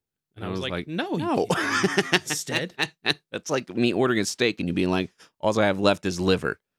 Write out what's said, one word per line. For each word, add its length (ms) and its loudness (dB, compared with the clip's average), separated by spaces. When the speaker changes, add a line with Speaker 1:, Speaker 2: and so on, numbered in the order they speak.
Speaker 1:
And 80 -14
I 40 -8
Speaker 2:
I 20 -6
Speaker 1:
was 120 -4
Speaker 2:
was 20 -4
Speaker 1:
like, 80 -6
Speaker 2:
like, 160 -6
Speaker 1:
"No, 240 -6
you 80 -2
Speaker 2:
"No." 260 0
Speaker 1:
can't. 680 0
Instead." 600 -2
Speaker 2:
<laughs> 280 -4
That's 200 -8
like 240 -2
me 180 2
ordering 260 2
a 60 2
steak 340 0
and 100 -4
you 40 0
being 180 2
like, 200 0
"All 200 2
I 60 4
have 140 2
left 280 2
is 120 -2
liver." 400 2